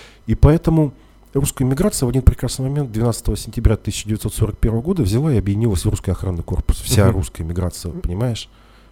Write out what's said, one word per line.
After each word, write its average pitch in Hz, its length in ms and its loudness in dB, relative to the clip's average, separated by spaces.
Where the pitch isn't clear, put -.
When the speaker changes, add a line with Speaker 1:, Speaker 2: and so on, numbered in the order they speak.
Speaker 1:
И 113 80 0
поэтому 160 580 4
русская 139 280 -2
эмиграция 135 440 0
в - 20 0
один 123 140 0
прекрасный - 460 2
момент, 143 220 -4
двенадцатого 110 460 -2
сентября 113 400 0
тысяча - 300 -8
девятьсот 107 260 -4
сорок 101 240 -2
первого 113 240 0
года, 165 220 0
взяла 120 300 2
и 117 40 2
объединилась 101 480 0
в 104 40 0
русский 92 220 -2
охранный 90 320 -4
корпус. - 360 -2
Вся 107 260 2
Speaker 2:
Мгм. - 120 4
Speaker 1:
русская - 260 -6
эмиграция, 87 480 -6
Speaker 2:
Мгм. 82 100 -10
Speaker 1:
понимаешь? 110 480 -4